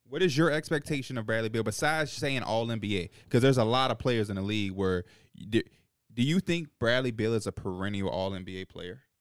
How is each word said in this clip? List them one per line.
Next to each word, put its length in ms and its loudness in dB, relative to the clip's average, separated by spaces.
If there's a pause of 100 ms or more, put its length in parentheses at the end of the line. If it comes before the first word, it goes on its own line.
What 160 -6
is 140 2
your 140 6
expectation 640 -2
of 80 -4
Bradley 240 0
Beal 140 0
besides 500 0
saying 300 -2
all 280 0
N 100 -4
B 180 -2
A? 100 -4 (220)
'Cause 100 4
there's 180 6
a 60 4
lot 260 2
of 80 -2
players 300 0
in 80 -4
the 60 -2
league 300 -2
where 320 0 (340)
y-, 100 -14
do, 140 2 (500)
do 100 -2
you 160 2
think 300 -2 (100)
Bradley 340 2
Beal 200 0
is 140 0
a 60 -4
perennial 580 -4
all 240 -2
N 100 -10
B 160 -10
A 60 -10
player 380 -14 (160)